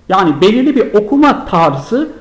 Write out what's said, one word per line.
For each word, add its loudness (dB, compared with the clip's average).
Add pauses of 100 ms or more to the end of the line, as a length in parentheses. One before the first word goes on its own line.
Yani 0
belirli 2
bir 0
okuma 0
tarzı, -2 (120)